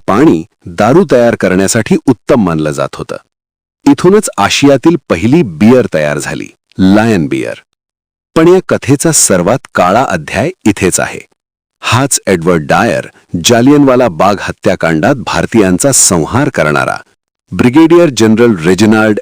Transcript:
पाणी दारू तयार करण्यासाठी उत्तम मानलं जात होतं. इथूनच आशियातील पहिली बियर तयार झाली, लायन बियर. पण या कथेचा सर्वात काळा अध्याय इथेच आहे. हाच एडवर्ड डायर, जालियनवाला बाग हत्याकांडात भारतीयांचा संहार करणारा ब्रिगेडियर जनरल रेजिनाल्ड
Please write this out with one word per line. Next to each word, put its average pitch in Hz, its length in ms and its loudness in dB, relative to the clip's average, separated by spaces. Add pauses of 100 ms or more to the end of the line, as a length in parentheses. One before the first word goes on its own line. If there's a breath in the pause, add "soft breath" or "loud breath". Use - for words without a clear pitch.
पाणी 104 360 2 (220)
दारू 110 460 0
तयार 117 240 2
करण्यासाठी 98 680 0
उत्तम 127 400 0
मानलं 78 260 -2
जात 67 240 -6
होतं. - 200 -12 (760)
इथूनच 196 460 2
आशियातील 139 580 2 (140)
पहिली 113 320 0
बियर 117 520 2
तयार 73 240 -2
झाली, 71 300 -10 (320)
लायन 98 480 2
बियर. 62 260 -8 (840)
पण 160 120 2
या 185 200 4
कथेचा 139 440 -2
सर्वात 98 480 0 (160)
काळा 98 280 2
अध्याय 98 480 -6 (140)
इथेच 95 340 0
आहे. - 200 -8 (600)
हाच - 460 -4
एडवर्ड 87 340 0
डायर, 80 460 -2 (380 soft breath)
जालियनवाला 127 640 2
बाग 92 320 -2
हत्याकांडात 87 760 -2
भारतीयांचा 92 760 0
संहार 98 580 -2
करणारा 67 480 -2 (540)
ब्रिगेडियर 160 680 4
जनरल 110 400 2
रेजिनाल्ड 107 640 0